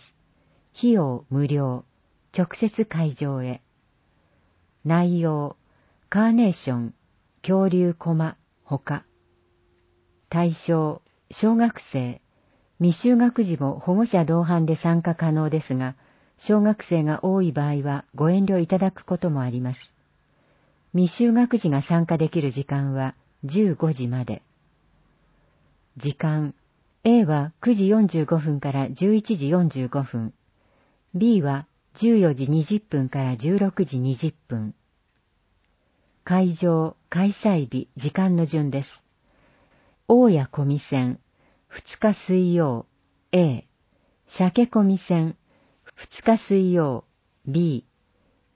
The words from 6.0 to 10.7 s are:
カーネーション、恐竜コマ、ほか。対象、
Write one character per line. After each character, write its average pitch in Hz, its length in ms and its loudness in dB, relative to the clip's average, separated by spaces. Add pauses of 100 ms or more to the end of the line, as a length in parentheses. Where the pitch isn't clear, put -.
カ 214 180 2
ー 226 60 4
ネ 233 180 4
ー - 20 2
シ - 180 -8
ョ 123 60 -2
ン、 117 180 -6 (480)
恐 190 260 2
竜 175 260 2
コ 165 200 -4
マ、 160 220 -2 (280)
ほ - 140 -4
か。 - 260 -8 (1200)
対 170 260 0 (120)
象、 156 360 0 (280)